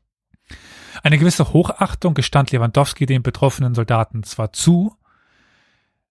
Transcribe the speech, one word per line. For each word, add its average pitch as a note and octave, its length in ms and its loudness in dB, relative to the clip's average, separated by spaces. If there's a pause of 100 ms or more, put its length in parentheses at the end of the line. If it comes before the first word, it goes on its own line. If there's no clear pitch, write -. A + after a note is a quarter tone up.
(1040)
Eine D3 160 4
gewisse E3 340 2
Hochachtung - 600 0
gestand C3+ 360 0
Lewandowski B2 540 0
den B2+ 180 0
betroffenen B2+ 520 -2
Soldaten A2+ 480 -2
zwar G#2+ 300 -8
zu, F3 440 2 (1160)